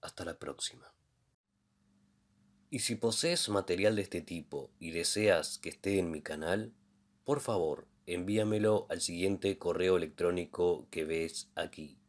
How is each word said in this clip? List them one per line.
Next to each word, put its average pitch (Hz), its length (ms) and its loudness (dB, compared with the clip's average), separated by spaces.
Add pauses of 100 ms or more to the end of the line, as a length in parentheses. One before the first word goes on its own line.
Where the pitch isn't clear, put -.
Hasta - 240 -10
la 82 140 -8
próxima. - 520 -10 (1800)
Y 131 100 -4
si - 160 -2
posees 160 540 0
material 98 460 2
de 104 60 0
este 90 200 -4
tipo 76 580 -8
y 82 100 -8
deseas 85 680 2
que 80 100 -8
esté 98 300 0
en 90 100 2
mi 78 120 -6
canal, 78 520 -2 (500)
por 143 160 0
favor, 85 480 -2 (200)
envíamelo 104 840 2
al 85 120 -4
siguiente 92 580 0
correo 90 360 4
electrónico 87 920 0
que 78 160 -2
ves 82 500 -4
aquí. 80 540 -8